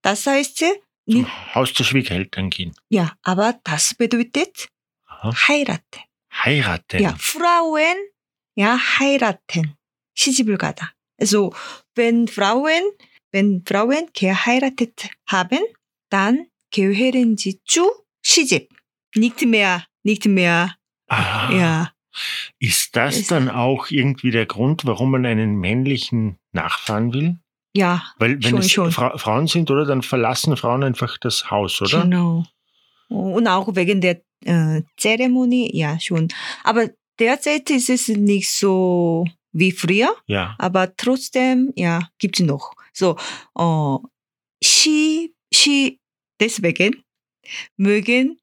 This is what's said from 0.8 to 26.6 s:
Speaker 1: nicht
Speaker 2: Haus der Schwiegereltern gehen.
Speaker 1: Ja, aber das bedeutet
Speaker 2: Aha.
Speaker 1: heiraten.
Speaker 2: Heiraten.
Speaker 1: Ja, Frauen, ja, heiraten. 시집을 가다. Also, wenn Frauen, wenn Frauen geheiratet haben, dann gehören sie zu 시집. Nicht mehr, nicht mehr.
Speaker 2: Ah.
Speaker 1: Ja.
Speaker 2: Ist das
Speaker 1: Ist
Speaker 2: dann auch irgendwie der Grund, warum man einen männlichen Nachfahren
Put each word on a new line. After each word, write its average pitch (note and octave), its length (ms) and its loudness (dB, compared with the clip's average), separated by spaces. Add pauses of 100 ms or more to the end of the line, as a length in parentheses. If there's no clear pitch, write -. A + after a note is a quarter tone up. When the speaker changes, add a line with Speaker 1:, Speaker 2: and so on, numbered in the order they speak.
Speaker 1:
nicht - 480 -2
Speaker 2:
Haus B2 180 0
der - 120 -2
Schwiegereltern F#2+ 640 -2
gehen. F2 240 -8 (160)
Speaker 1:
Ja, F3 220 2 (100)
aber G#3 420 0
das D3+ 300 -2
bedeutet A#3+ 760 -2 (380)
Speaker 2:
Aha. - 260 -8 (160)
Speaker 1:
heiraten. - 520 -2 (440)
Speaker 2:
Heiraten. G2+ 580 -2
Speaker 1:
Ja, D#3 160 0
Frauen, E4 760 0 (600)
ja, A3+ 220 2 (200)
heiraten. A3 800 -2 (400)
시집을 B3+ 420 0
가다. - 320 -6 (300)
Also, G3+ 320 2 (420)
wenn A#3 320 2
Frauen, C4+ 560 0 (500)
wenn G3 340 2
Frauen A3+ 480 0
geheiratet A#3+ 960 0 (180)
haben, F#3+ 340 0 (500)
dann G#3 360 2 (240)
gehören A3+ 640 2
sie G3 280 -6
zu E4+ 220 2 (380)
시집. B3+ 440 2 (460)
Nicht A3+ 280 0
mehr, G3+ 420 2 (200)
nicht G#3 220 0
mehr. F3 480 2 (340)
Speaker 2:
Ah. G#2 440 -2
Speaker 1:
Ja. E3 400 0 (680)
Speaker 2:
Ist - 380 -2
das C3+ 220 0
Speaker 1:
Ist G#3 120 -4
Speaker 2:
dann C3+ 200 2
auch B2 400 -2
irgendwie C3+ 400 0
der A2+ 160 0
Grund, C3+ 400 -2
warum B2 240 0
man B2+ 160 2
einen A2 300 0
männlichen A2 840 -2 (140)
Nachfahren G#2+ 600 -4